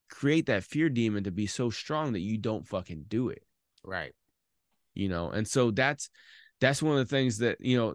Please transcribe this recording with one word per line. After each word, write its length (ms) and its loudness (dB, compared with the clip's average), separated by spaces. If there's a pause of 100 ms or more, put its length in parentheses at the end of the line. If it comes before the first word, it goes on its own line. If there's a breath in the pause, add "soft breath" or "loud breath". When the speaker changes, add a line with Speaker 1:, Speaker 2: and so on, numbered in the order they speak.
Speaker 1:
create 360 0
that 180 0
fear 240 0
demon 380 0
to 60 -2
be 160 -2
so 220 -2
strong 440 -4
that 80 -2
you 160 -2
don't 300 -4
fucking 400 -8
do 220 0
it. 140 -10 (400)
Speaker 2:
Right. 300 -8 (800)
Speaker 1:
You 160 -2
know? 220 -2
And 160 -2
so 240 2
that's, 380 -2 (500 soft breath)
that's 220 4
one 160 4
of 100 2
the 80 -2
things 220 2
that, 240 2
you 160 2
know, 180 2